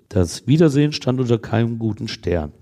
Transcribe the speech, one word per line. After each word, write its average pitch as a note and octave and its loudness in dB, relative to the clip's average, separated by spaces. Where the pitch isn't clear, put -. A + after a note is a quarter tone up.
Das - -2
Wiedersehen D3 4
stand B2+ -2
unter A#2 2
keinem A#2 -2
guten A2 -4
Stern. E2+ -4